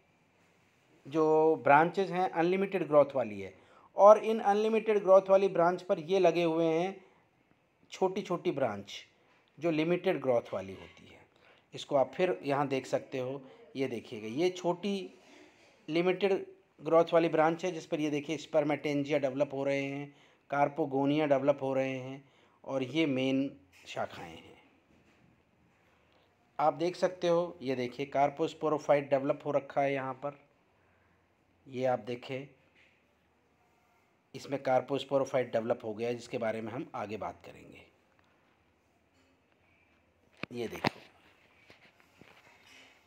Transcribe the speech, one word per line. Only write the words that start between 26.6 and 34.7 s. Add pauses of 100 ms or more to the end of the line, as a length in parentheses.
देख
सकते
हो,
ये
देखिए,
कार्पोस्पोरोफाइट
डेवलप
हो
रखा
है
यहाँ
पर, (1300)
ये
आप
देखें, (1900)
इसमें
कार्पोस्पोरोफाइट